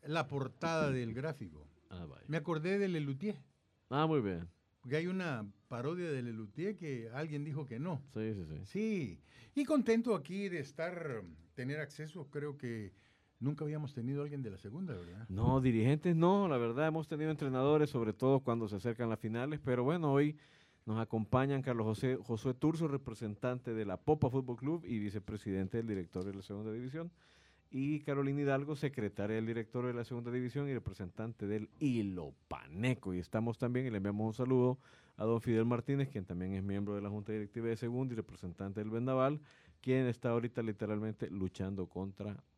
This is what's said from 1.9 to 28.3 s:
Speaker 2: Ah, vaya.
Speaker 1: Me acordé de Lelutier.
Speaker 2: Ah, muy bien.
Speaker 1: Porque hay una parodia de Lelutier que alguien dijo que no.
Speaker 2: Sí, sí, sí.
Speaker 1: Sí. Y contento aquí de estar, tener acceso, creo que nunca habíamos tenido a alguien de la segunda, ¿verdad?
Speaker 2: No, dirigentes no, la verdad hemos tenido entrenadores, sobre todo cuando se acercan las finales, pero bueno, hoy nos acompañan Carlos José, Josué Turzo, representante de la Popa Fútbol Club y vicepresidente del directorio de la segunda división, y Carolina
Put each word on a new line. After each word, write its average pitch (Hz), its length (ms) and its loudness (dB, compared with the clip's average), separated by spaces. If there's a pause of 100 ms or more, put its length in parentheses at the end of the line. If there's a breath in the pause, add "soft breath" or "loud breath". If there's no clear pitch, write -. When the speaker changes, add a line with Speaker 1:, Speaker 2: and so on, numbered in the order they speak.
Speaker 2:
Ah, 92 160 -10
vaya. 135 220 -16
Speaker 1:
Me 151 80 -2
acordé 165 420 0
de 202 100 2
Lelutier. 151 480 -2 (540)
Speaker 2:
Ah, 147 160 2
muy 156 140 4
bien. 90 280 -2 (320)
Speaker 1:
Porque 131 160 -4
hay 165 100 0
una 170 400 -2 (220)
parodia 160 420 -4
de 135 120 -2
Lelutier 117 540 -6
que 131 380 -6
alguien 147 300 -4
dijo 147 220 -6
que 117 120 -8
no. 151 240 -4 (120)
Speaker 2:
Sí, 110 200 0
sí, 95 140 -4
sí. 78 180 -8
Speaker 1:
Sí. 196 540 -2 (340 loud breath)
Y 285 100 0
contento 233 500 4
aquí 185 340 -4
de 175 120 -4
estar, 160 600 -6 (320)
tener 135 260 -4
acceso, 151 500 -10
creo 143 280 -6
que 113 340 -6 (460 soft breath)
nunca 151 260 -2
habíamos 151 300 -4
tenido 131 260 -2
a 143 40 -2
alguien 143 180 -6
de 113 80 -6
la 95 80 -12
segunda, 147 360 -8
¿verdad? 90 340 -10
Speaker 2:
No, 117 320 6
dirigentes 127 560 6
no, 185 320 8
la 143 100 4
verdad 120 300 2
hemos 156 200 0
tenido 156 220 0
entrenadores, 147 600 4
sobre 113 220 2
todo 131 280 6
cuando 117 280 0
se 101 80 -4
acercan 117 320 0
las 110 100 0
finales, 123 440 -2
pero 123 220 2
bueno, 156 280 4
hoy 147 240 6 (500 loud breath)
nos 110 140 0
acompañan 127 640 2
Carlos 120 240 0
José, 120 300 2
Josué 117 380 -2
Turzo, 160 340 0
representante 123 840 -4
de 110 100 0
la 95 140 -4
Popa 151 320 4
Fútbol 123 260 0
Club 156 280 -4
y 110 140 -2
vicepresidente 101 800 -2
del 113 100 0
directorio 95 440 -4
de 98 60 -8
la 98 60 -10
segunda 107 300 -8
división, 131 400 -8 (580 soft breath)
y 147 300 0
Carolina 139 420 0